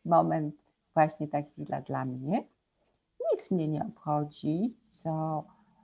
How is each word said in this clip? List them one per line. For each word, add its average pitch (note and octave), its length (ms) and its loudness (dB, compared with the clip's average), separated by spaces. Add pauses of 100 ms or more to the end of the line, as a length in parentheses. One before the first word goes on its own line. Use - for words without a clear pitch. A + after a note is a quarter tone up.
moment, E3 500 4 (400)
właśnie D#3 340 2
ta D3 140 -2
chwila D3 380 -8
dla C3+ 240 -4
mnie. C3 400 -2 (880)
Nic - 180 -2
mnie E3 180 2
nie D3+ 160 -2
obchodzi, D3+ 880 -2 (140)
co, D#3 560 -4 (400)